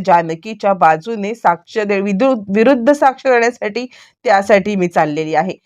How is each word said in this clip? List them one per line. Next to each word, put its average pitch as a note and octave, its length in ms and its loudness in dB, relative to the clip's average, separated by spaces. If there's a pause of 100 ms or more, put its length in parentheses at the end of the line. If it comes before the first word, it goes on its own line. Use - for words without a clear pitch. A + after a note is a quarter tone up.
जानकीच्या F3 720 -2
बाजूने F#3+ 600 -2
साक्ष F3 440 -4
दे-, G3+ 220 -2
विदु-, G#3 320 0 (220)
विरुद्ध A#3 380 4
साक्ष C#4 320 0
देण्यासाठी, A#3+ 600 -2 (400)
त्यासाठी G3+ 500 2
मी F3+ 120 0
चाललेली D#3 480 -2
आहे." F3 180 0 (120)